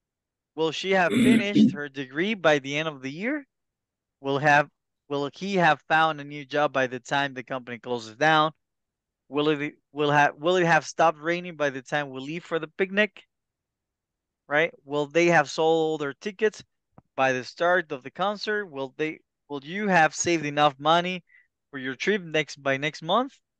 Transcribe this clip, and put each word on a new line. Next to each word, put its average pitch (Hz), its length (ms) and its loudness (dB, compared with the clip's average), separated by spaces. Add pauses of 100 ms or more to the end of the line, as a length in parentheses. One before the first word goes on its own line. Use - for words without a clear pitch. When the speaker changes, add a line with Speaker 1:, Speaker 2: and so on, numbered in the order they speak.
(560)
Speaker 1:
Will 160 160 -2
she 185 200 -6
have 185 260 2
finished - 540 6
Speaker 2:
<clears throat> - 20 -10
Speaker 1:
her 143 160 -10
degree 139 440 -4
by 160 260 4
the 139 180 -6
end 160 100 -4
of 143 140 -10
the 135 100 -8
year? 254 340 -8 (760)
Will 139 180 -2
have, 147 300 4 (400)
will 143 240 -4
he 196 220 -8
have 160 340 2
found 160 320 0
a - 20 -12
new 143 220 -14
job 147 260 0
by 131 160 0
the 123 140 -8
time 139 320 -4
the 123 100 -12
company 123 340 -10
closes 113 380 -8
down? 156 380 2 (760)
Will 147 220 0
it, 151 260 -4 (160)
will 147 220 -2
ha-, 143 240 4
will 170 180 0
it 175 100 2
have 160 220 4
stopped 165 320 0
raining 170 380 -6
by 147 140 -2
the 131 100 -10
time 147 280 -6
we 131 120 -12
leave 156 240 -10
for 165 120 -6
the 156 120 -6
picnic?" 196 580 -4 (1200)
Right? 151 260 0 (120)
"Will 147 220 -4
they 165 200 2
have 156 220 4
sold 160 520 0
their 139 120 -6
tickets 214 500 -6 (520)
by 131 180 2
the 127 100 -4
start 175 480 0
of 127 120 -10
the 135 80 -14
concert? 208 560 -6
Will 135 300 -10
they, 156 220 -6 (300)
will 143 140 -10
you 196 260 -6
have 160 260 4
saved 165 300 -2
enough 147 340 2
money 175 440 0 (480)
for 143 80 -14
your 127 160 -8
trip 196 260 -2
next, 156 360 -4
by 135 200 -2
next 147 240 -6
month?" 220 320 -2 (260)